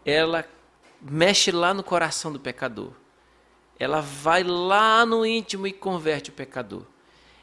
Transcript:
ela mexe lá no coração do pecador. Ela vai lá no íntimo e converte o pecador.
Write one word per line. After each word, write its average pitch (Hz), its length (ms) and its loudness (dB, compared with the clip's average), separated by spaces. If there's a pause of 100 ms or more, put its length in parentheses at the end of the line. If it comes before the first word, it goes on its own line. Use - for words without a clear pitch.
ela 160 400 0 (560)
mexe 175 500 2
lá 175 220 2
no 196 100 -6
coração 165 500 -2
do 139 60 -10
pecador. 123 520 -8 (880)
Ela 143 220 0
vai 147 420 0
lá 196 640 4
no 226 200 0
íntimo 220 400 -4
e 196 80 -4
converte 156 560 -4
o - 40 -20
pecador. 107 500 -12 (600)